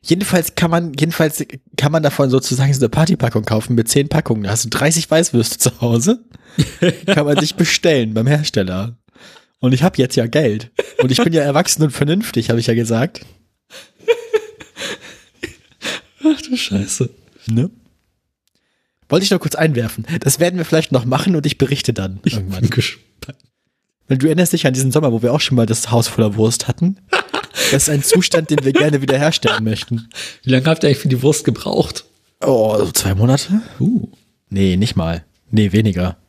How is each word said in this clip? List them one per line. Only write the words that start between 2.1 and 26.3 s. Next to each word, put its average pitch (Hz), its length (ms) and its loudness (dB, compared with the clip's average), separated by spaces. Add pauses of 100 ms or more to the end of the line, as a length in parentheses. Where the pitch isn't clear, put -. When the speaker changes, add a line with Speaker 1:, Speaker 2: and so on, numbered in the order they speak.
Speaker 1:
sozusagen 135 420 2
so 135 80 0
eine 120 80 2
Partypackung 147 560 0
kaufen 113 300 -2
mit 113 140 2
zehn 143 200 2
Packungen. 117 360 -2
Da 95 60 -4
hast 110 140 -2
du 117 60 -8
dreißig 156 400 -2
Weißwürste 156 480 0
zu - 220 -2
Hause. 120 440 0 (420)
Speaker 2:
<laughs> - 400 -2
Speaker 1:
Kann 156 200 2
man 147 120 2
sich 151 160 -4
bestellen 143 600 2
beim 113 120 0
Hersteller. 117 680 -2 (640)
Und 127 120 2
ich 131 120 2
hab 185 140 0
jetzt 123 180 0
ja 117 100 2
Geld. 113 440 0 (320)
Und 143 100 2
ich 127 100 2
bin 170 100 2
ja 160 100 2
erwachsen 143 420 0
und 143 80 2
vernünftig, 147 580 -2
hab 117 60 2
ich 113 100 0
ja 117 80 2
gesagt. 117 460 -2 (3000)
Speaker 2:
Ach 302 180 2
du 254 140 -6
Scheiße. 98 540 -4 (360)
Speaker 1:
Ne? 117 240 0 (1400)
Wollte 180 160 2
ich - 60 -2
noch 185 100 2
kurz - 140 -4
einwerfen. 120 520 -2 (140)
Das - 180 0
werden 175 200 0
wir 165 60 -4
vielleicht 160 280 0
noch 120 120 0
machen 139 300 0
und 151 120 0
ich - 120 -4
berichte - 340 0
dann 95 320 -6
Speaker 2:
Ich - 100 0
Speaker 1:
irgendwann. 95 280 -6
Speaker 2:
bin 113 80 2
gespannt. - 680 -6 (680)
Speaker 1:
Weil 135 100 2
du 135 80 2
erinnerst 165 260 2
dich 170 140 0
an 127 80 2
diesen 131 180 0
Sommer, 147 200 2
wo 110 100 0
wir 120 100 2
auch 143 80 0
schon - 160 0
mal 117 100 4
das 113 240 -2
Haus 117 180 2
voller 107 280 0